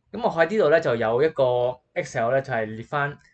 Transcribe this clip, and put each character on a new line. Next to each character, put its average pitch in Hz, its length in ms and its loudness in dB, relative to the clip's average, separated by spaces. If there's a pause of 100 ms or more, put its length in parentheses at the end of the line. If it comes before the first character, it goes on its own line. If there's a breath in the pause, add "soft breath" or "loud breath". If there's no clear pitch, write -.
(100)
咁 214 120 -8
我 208 80 0
喺 165 160 2
呢 208 120 -2
度 175 100 4
咧 160 100 6
就 156 160 0
有 113 280 0
一 160 80 2
個 123 500 0 (140)
Excel 123 380 -4
咧， 135 100 2
就 135 100 -10
係 110 140 -2
列 110 180 -12
返 143 320 -4 (180 soft breath)